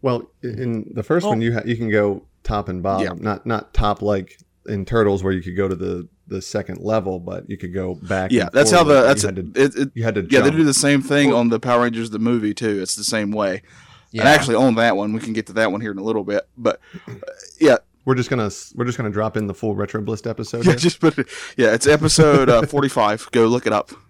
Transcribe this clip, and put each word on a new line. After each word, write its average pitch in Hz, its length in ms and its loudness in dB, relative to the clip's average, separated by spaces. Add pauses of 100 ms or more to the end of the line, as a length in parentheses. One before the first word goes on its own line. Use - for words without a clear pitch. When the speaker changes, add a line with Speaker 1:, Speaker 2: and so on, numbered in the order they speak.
Speaker 1:
Well, 123 300 -4 (120)
i-, - 40 -10
in 117 480 -6
the 113 80 -6
first 170 220 0
Speaker 2:
Well 208 80 0
Speaker 1:
one, 110 100 0
you 117 100 0
ha-, 113 140 -2
you 117 100 -2
can 113 140 -4
go 104 340 2 (200)
top 104 240 -4
and 92 140 -6
bottom. 95 220 0 (140)
Speaker 3:
Yeah. - 60 -12
Speaker 1:
Not, 104 220 -4
not 113 280 -4
top 104 280 2
like 101 360 -2 (280)
in 101 180 -4
Turtles 101 400 2
where 95 80 2
you 92 100 -2
could 87 140 -8
go 98 100 0
to 95 80 -2
the, 90 320 -6 (220)
the 95 140 -8
second - 360 -8
level, 95 400 -2
but 90 320 -12
you 101 60 -8
could 90 180 -10
go 92 220 -4
back 95 340 -4
Speaker 3:
Yeah, 117 140 4
Speaker 1:
and 85 80 -8
Speaker 3:
that's 143 180 4
how 175 140 6
Speaker 1:
forward, 147 100 6
Speaker 3:
the, 135 60 8
Speaker 1:
but 117 60 6
Speaker 3:
that's 113 160 2
Speaker 1:
you 107 60 -2
had 92 80 -6 (180)
to, 127 80 0
Speaker 3:
it, 139 140 2
it, 139 180 -2
Speaker 1:
you 117 100 -4
had 113 100 0
to 104 140 -2
Speaker 3:
yeah, 131 120 4
they 131 100 4
Speaker 1:
jump. 156 80 -2
Speaker 3:
do 160 60 4
the 139 100 2
same 143 280 2
thing 143 280 2
Speaker 1:
Well 117 80 2
Speaker 3:
on 120 100 2
the 113 100 0
Power 120 240 2
Rangers 113 280 -2
the 104 80 -6
movie 113 360 0
too. 104 280 -2
It's - 140 -6
the 107 80 -10
same 107 280 -2
way. 101 240 -2 (560)
And 110 100 -4
Speaker 2:
Yeah. 123 60 6
Speaker 3:
I 147 60 6
actually 135 220 2
own 127 200 4
that 117 200 2
one. 104 180 -4
We 113 60 -6
can 110 120 -8
get 110 140 -6
to - 80 -20
that 110 180 0
one 101 80 -4
here 110 100 -6
in 98 80 -8
a 95 40 -10
little 110 200 -2
bit, 101 240 -4 (100)
but, 117 240 -2 (280)
uh, 123 60 -14 (460)
yeah. 139 180 6 (260)
Speaker 1:
We're 131 100 2
just 123 140 -2
gonna 123 180 -2
s-, - 300 -10
we're 123 80 -4
just 120 140 -6
gonna 113 120 -4
drop 107 280 -4
in 107 80 -4
the 98 80 -6
full 107 200 -4
Retro 101 280 -6
Blist 104 240 -6
episode 113 320 -8
Speaker 3:
<laughs> 120 80 -6
Yeah, 180 60 6
Speaker 1:
here. 156 60 0
Speaker 3:
just 160 220 -2
put 160 180 2
it, 131 80 -4 (300)
yeah, 113 160 4
it's 117 140 0
episode, 147 640 4
uh, 117 120 6
Speaker 1:
<laughs> 120 40 -2
Speaker 3:
forty-five. 123 640 -2
Go 117 140 6
look 123 200 2
it 107 60 0
up. 104 180 -2 (200)